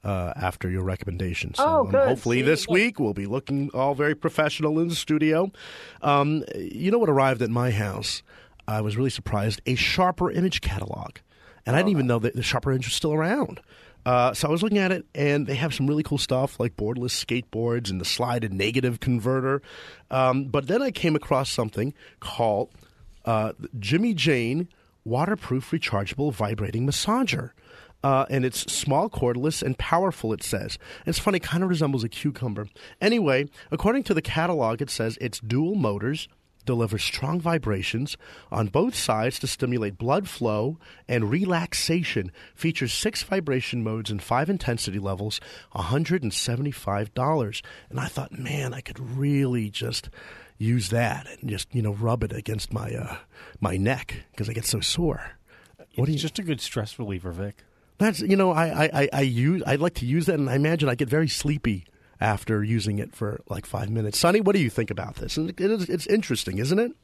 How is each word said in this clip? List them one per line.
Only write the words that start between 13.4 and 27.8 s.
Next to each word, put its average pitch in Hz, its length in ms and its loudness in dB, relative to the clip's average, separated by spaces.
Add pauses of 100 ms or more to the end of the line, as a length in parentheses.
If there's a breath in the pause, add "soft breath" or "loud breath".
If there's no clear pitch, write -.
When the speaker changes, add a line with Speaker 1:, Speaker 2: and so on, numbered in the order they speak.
Speaker 1:
Uh, 123 280 4
so - 140 -2
I 147 60 2
was 170 100 2
looking 208 160 2
at 190 140 4
it, 180 120 -4 (120)
and 143 320 2
they 139 80 -2
have 135 180 0
some 135 140 0
really 151 160 2
cool 143 140 -2
stuff 131 420 0
like 120 160 -2
boardless 123 360 -2 (120)
skateboards 117 680 -2
and 92 100 -2
the 87 40 -4
slide 123 400 -2
and 95 120 -4
negative 117 440 0
converter. 127 600 0 (520 loud breath)
Um, 131 320 4
but 135 240 -2
then 208 120 2
I 269 120 0
came 160 240 2
across 139 340 2
something 117 420 -2 (280 loud breath)
called, 110 500 0 (540 soft breath)
uh, 110 300 0 (260)
Jimmy 170 340 2
Jane 143 540 0 (360 soft breath)
Waterproof 131 680 -2
Rechargeable 139 600 -2
Vibrating 107 540 -2
Massager. 165 640 0 (540 loud breath)